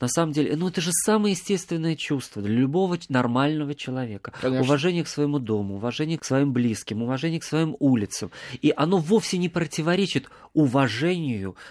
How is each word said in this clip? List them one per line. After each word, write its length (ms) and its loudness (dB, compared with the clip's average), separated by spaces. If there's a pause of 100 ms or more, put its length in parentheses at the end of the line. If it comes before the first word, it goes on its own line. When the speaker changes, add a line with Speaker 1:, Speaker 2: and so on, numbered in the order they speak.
Speaker 1:
на 80 0
самом 240 0
деле, 240 0
ну, 120 0
это 120 -4
же 120 -2
самое 400 2
естественное 640 -2
чувство 460 -4
для 120 0
любого 440 2
ч-, 100 -14
нормального 680 0
человека. 640 -8
Speaker 2:
Конечно. 240 2
Speaker 1:
Уважение 400 2
к 40 -14
своему 300 0
дому, 380 -2
уважение 420 -4
к 60 -12
своим 280 2
близким, 500 0
уважение 380 -2
к 40 -14
своим 360 -2
улицам. 500 2 (300)
И 160 4
оно 220 2
вовсе 400 2
не 100 2
противоречит 800 0 (240)
уважению 1040 2 (140)